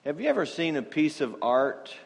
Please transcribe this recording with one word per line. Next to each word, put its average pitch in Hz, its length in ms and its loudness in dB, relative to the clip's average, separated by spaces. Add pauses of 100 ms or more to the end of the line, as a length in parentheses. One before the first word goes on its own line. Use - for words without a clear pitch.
Have 147 140 -2
you 285 80 0
ever 240 160 2
seen 160 320 -2
a 131 60 0
piece 151 400 0
of 113 180 -2
art? 131 640 2